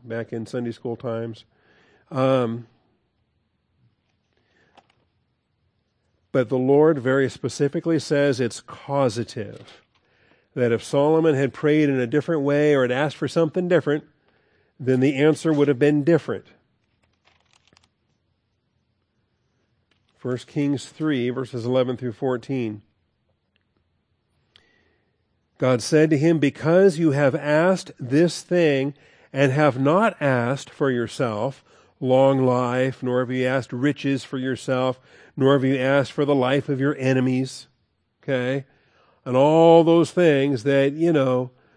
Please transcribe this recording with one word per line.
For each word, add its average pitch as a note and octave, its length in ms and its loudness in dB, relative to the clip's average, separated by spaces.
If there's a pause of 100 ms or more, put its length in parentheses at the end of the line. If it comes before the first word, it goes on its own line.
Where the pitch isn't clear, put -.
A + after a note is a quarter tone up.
back A2+ 280 -10
in A2+ 140 -8
Sunday A#2+ 240 -8
school A#2 240 -10
times. A2+ 500 -10 (680)
Um, B2+ 540 0 (3750)
but B2+ 180 0
the C3 100 -2
Lord C#3+ 400 4
very C3 300 0
specifically D3+ 680 -4
says C#3+ 400 0
it's A#2+ 220 -4
causative. A#2 1200 -6 (720)
That B2 160 0
if A2+ 140 -2
Solomon D#3 500 2
had C3 200 -2
prayed D3+ 340 2
in C3+ 100 0
a B2 80 -2
different D3 360 -2
way D3 320 2
or C3+ 80 2
had B2 80 0
asked C3+ 260 -2
for D3+ 120 -6
something E3 400 -2
different, D3+ 360 0 (760)
then B2+ 220 0
the C3+ 160 2
answer D#3 360 2
would C#3+ 160 2
have C3+ 100 0
been D3 260 2
different. C#3 400 -2 (3750)
First B2 280 -8
Kings C#3+ 380 -4
three, C3+ 460 -4
verses A#2+ 340 -8
eleven B2+ 320 0
through B2 160 -8
fourteen. B2 720 -6 (2750)
God B2+ 220 2
said D#3 300 2
to D#3 80 2
him, D#3+ 200 2
"Because D#3+ 600 2
you D#3+ 140 2
have C#3 220 2
asked D#3+ 640 0
this D3 440 -2
thing D3 520 0 (380)
and C#3 200 2
have C#3 280 2
not F3+ 400 0
asked C3 480 -2
for C#3 220 -4
yourself A#2+ 760 -6 (340)
long C3+ 460 2
life, B2+ 580 -2
nor B2 180 -2
have B2 100 -4
you B2+ 160 -2
asked B2+ 260 -4
riches C#3 500 -4
for - 140 -12
yourself, B2+ 640 -4 (360)
nor C3+ 180 4
have C3 100 2
you C3+ 120 0
asked C3+ 360 0
for D3 120 -4
the C#3+ 100 2
life C3+ 340 0
of C#3 100 -4
your C#3 200 -2
enemies." C3 680 -2 (540)
Okay? C3 440 -4 (580)
And B2+ 120 -2
all E3 480 6
those E3 260 4
things C#3 540 2
that, C#3 300 2
you E3 180 0
know, B2+ 400 0 (240)